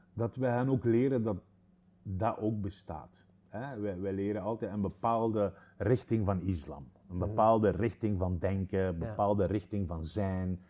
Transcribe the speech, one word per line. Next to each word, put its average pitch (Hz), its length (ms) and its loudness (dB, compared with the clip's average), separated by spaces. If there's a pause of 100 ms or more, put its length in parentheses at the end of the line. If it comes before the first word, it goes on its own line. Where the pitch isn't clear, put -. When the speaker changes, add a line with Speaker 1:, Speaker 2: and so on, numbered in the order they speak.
(140)
Speaker 1:
dat 113 220 -2
wij 127 140 0
hen 123 180 2
ook 131 160 0
leren 120 380 4
dat 107 140 -2 (680)
dat 104 360 -2
ook 107 220 0
bestaat. - 680 -10 (220)
Hè? 123 320 -10
Wij, 98 200 -4
wij 98 120 -2
leren 101 300 -2
altijd 110 300 -4
een 104 80 -4
bepaalde 110 720 2 (240)
richting 110 500 2
van 92 140 2
islam. 78 480 -4 (200)
Een 87 80 -8
Speaker 2:
Mhm. 87 120 0
Speaker 1:
bepaalde 110 420 4
richting 101 480 0
van 90 200 0
denken, 95 480 0
een 85 140 -2
Speaker 2:
Ja. 98 80 -4
Speaker 1:
bepaalde 101 360 2
richting 98 440 -2
van 82 160 -6
zijn. 92 640 -2